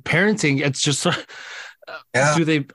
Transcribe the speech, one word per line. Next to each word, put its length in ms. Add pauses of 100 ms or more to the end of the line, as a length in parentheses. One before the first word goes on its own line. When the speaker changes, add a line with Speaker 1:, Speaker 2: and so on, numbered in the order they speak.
Speaker 1:
parenting, 640
it's 160
just, 240
<laughs> 0
uh, 80 (1000)
Speaker 2:
Yeah. 220
Speaker 1:
do 80
they, 300